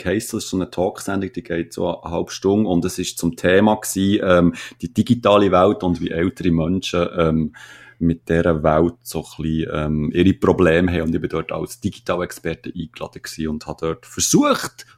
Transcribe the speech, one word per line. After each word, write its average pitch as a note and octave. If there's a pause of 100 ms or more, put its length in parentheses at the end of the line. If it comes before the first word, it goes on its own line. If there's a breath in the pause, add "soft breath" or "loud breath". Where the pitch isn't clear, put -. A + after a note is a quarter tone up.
heisst, G2+
das G#2+
ist -
so F#2+
eine F2+
Talksendung, G2
die F2+
geht E2+
so F2+
eine E2
halbe E2+
Stunde G2+
und F2
es F#2
ist -
zum E2+
Thema G#2+
gewesen, G2
ähm, F2 (300 loud breath)
die E2+
digitale G#2
Welt F#2
und F2
wie E2+
ältere F2
Menschen, F2 (100)
ähm, D#2+ (420 loud breath)
mit E2
dieser E2
Welt D#2+
so -
ein -
bisschen, D#2+
ähm, D2+
ihre F2+
Probleme F2
haben. E2+
Und D#2+
ich E2+
bin -
dort D#2+
als E2
Digitalexperte -
eingeladen -
gewesen -
und D#2
habe D#2 (100)
dort E2
versucht, - (120)